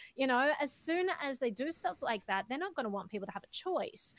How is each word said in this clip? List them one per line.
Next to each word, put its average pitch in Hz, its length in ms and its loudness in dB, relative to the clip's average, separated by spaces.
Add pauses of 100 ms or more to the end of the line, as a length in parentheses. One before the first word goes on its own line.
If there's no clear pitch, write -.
(140)
You 262 140 2
know, 262 320 6
as 285 120 2
soon 359 360 2 (120)
as 277 200 -2
they 247 100 2
do 262 220 -2
stuff - 300 -2
like 226 240 0
that, 196 220 0
they're 254 80 -2
not 370 200 -4
gonna 240 120 0
want 196 220 -4
people 196 160 -4
to 185 60 -8
have 196 100 -10
a - 80 -20
choice. - 680 -2